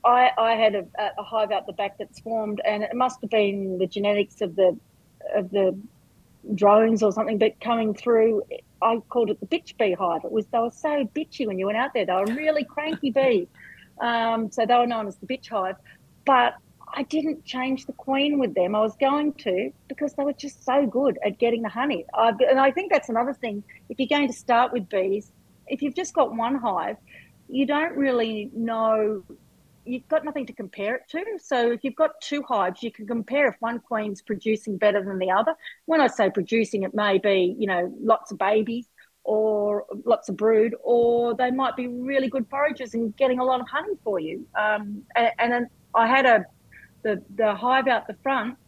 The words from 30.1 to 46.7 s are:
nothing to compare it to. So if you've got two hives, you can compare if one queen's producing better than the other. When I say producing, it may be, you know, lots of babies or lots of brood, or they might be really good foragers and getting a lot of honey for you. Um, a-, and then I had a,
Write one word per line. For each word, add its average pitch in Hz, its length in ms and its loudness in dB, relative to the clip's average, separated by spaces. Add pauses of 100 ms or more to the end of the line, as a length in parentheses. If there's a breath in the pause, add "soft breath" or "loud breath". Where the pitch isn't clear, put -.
nothing 294 220 -6
to 220 80 -16
compare 208 420 -6
it - 140 -10
to. 339 140 -6 (160)
So 240 320 0
if - 120 -6
you've 269 120 -6
got 311 260 0
two 294 200 -6
hives, 190 400 -2
you 233 100 -6
can 214 140 -16
compare 240 420 0
if 208 120 -2
one 233 200 -4
queen's 208 420 -6
producing 208 560 -4
better 202 260 2
than 196 160 -6
the 185 100 0
other. 226 240 2 (320 loud breath)
When 320 140 2
I 262 80 4
say 202 220 2
producing, 208 540 -2
it - 120 -6
may 202 220 2
be, 190 420 2
you 208 80 0
know, 180 340 -2
lots 220 300 0
of 180 60 -10
babies 220 500 0 (380 soft breath)
or 208 600 0 (200)
lots 226 240 2
of 185 80 -6
brood, 220 440 4
or 240 540 2
they 247 160 0
might 254 240 -2
be 247 120 -6
really 254 420 -2
good 254 200 -4
foragers 277 440 -2
and 226 240 -4
getting 254 220 2
a 254 40 0
lot 254 160 2
of 240 80 -8
honey 339 360 -4
for 196 160 -2
you. 160 360 -8
Um, 214 480 -2 (140)
a-, 233 220 2
and 240 120 2
then 240 180 -2 (240)
I 226 140 4
had 262 180 4
a, 220 200 6 (580 loud breath)